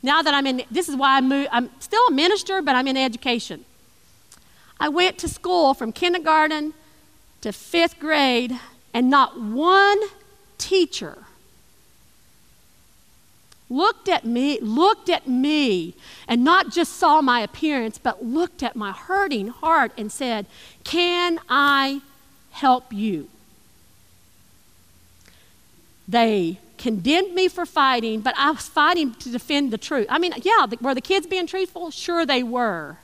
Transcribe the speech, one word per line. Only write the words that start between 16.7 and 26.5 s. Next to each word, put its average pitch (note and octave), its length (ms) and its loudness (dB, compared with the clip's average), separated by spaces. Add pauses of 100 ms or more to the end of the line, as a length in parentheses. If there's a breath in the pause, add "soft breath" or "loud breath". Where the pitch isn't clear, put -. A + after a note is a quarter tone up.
just E4+ 220 -2
saw D#4 280 4
my B3 200 2
appearance, A#3+ 560 -4
but - 260 -6
looked D4+ 380 -4
at A#3+ 140 -6
my G#3 160 -6
hurting C#4+ 560 -2
heart C#4+ 500 0
and G#3+ 140 -8
said, A3+ 340 -6 (380 loud breath)
"Can F4 560 0 (100)
I C#4 520 2 (500)
help B3+ 420 2
you?" G3 340 -4 (2750 soft breath)
They G3+ 520 0 (180)